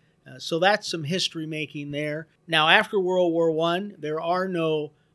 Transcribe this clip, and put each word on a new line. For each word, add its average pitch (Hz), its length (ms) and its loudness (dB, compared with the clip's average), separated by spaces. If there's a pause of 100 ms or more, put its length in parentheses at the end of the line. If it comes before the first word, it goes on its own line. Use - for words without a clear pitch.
(280)
Uh, 131 100 -18
so 165 220 -4
that's 202 280 2
some 165 160 -6
history 165 440 -4
making 151 440 -8
there. 151 360 -6 (200)
Now, 160 200 4
after 208 320 4
World 180 340 2
War 165 160 4
One, 170 480 0
there 151 240 -6
are 180 260 0
no 160 440 -2 (240)